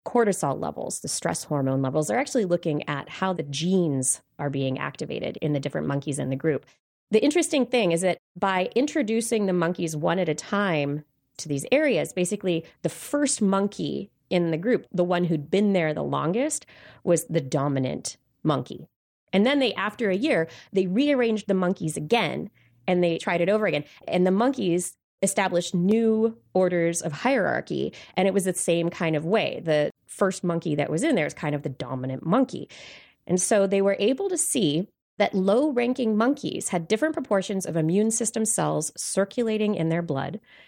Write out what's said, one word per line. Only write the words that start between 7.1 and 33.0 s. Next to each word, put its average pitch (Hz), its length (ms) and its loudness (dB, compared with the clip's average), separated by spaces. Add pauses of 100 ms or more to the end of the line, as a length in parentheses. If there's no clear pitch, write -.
The 214 120 4
interesting 302 420 2
thing 226 260 2
is 165 100 2
that 180 160 0 (180)
by 190 400 0
introducing 226 680 0
the 185 80 2
monkeys 170 420 0
one 165 240 0
at 170 100 0
a 151 60 0
time 156 680 0 (340)
to - 100 -12
these 139 240 -4
areas, 254 420 2
basically 180 520 -2 (160)
the 165 80 -2
first - 520 -2
monkey 196 680 0 (200)
in 175 220 2
the 156 60 0
group, 208 340 0
the 180 120 0
one 175 220 2
who'd 156 240 -2
been 202 240 4
there 160 200 2
the 151 100 -4
longest, 160 640 -2 (380)
was 175 220 2
the 160 160 -2
dominant 139 760 -2 (260)
monkey. 143 440 -2 (460)
And 196 120 6
then 285 140 2
they, 247 140 2
after 208 360 -2
a 185 60 2
year, 202 320 2 (240)
they 185 160 2
rearranged 233 600 2
the 202 60 2
monkeys 180 440 0
again 156 520 -2 (380)
and 180 160 4
they 165 140 2
tried 175 240 -2
it 170 80 2
over 214 180 2
again. 147 160 0 (240)
And 180 180 2
the 185 60 4
monkeys 196 640 0 (260)
established 185 540 0
new 220 640 2 (160)
orders 175 480 2
of 165 100 -4
hierarchy. 156 840 0 (220)
And 190 120 2
it 185 60 2
was 190 120 0
the 185 80 0
same 170 360 0
kind 165 260 -2
of 151 100 -2
way. 180 380 0
The 151 280 2 (140)
first - 380 -2
monkey 170 320 0
that 147 140 0
was 160 140 -2
in 302 120 2
there 156 100 2
is 143 80 -4
kind 147 220 -4
of 143 80 -6
the 147 60 -6
dominant 131 560 -6
monkey. 240 440 0 (580)